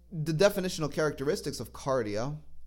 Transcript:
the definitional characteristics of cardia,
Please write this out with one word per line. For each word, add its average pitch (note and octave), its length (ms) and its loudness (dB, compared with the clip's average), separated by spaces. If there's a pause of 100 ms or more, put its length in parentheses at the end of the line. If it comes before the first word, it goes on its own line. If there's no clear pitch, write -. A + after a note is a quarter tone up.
(120)
the D#3+ 200 -2
definitional F3+ 600 4
characteristics D3+ 640 0
of - 140 -8
cardia, B2+ 640 0 (300)